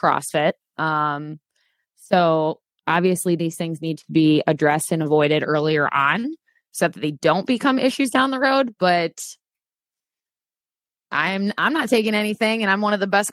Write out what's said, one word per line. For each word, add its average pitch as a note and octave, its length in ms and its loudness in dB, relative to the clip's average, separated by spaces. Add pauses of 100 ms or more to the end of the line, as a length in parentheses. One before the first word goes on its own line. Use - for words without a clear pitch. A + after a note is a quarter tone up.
CrossFit. D3 520 0 (240)
Um, D3+ 600 -4 (580)
so D#3+ 600 0 (280)
obviously F3 480 2
these E3 200 -4
things E3 260 -6
need D#3+ 160 -6
to - 140 -20
be D#3 340 4
addressed D3+ 460 0
and D#3+ 100 0
avoided D3+ 440 2
earlier D3+ 460 0
on F3+ 440 0 (360)
so - 160 0
that E3+ 140 -6
they D3+ 100 -4
don't D#3+ 360 0
become C4 320 0
issues C4 320 0
down C4+ 200 2
the C4 80 -6
road. C4+ 400 0
But F3 380 0 (1900)
I'm, F#3+ 460 -2
I'm F#3+ 160 0
not D4+ 160 -2
taking A3 260 2
anything, G#3+ 460 -2
and G3+ 80 0
I'm G3 120 0
one G#3 120 0
of G3+ 60 -2
the G3 80 -2
best G3 260 0